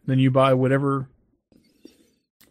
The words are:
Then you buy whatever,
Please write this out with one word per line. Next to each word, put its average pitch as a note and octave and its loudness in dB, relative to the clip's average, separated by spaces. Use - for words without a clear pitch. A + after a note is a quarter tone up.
Then C3 -2
you C3 2
buy C3 2
whatever, C3+ -2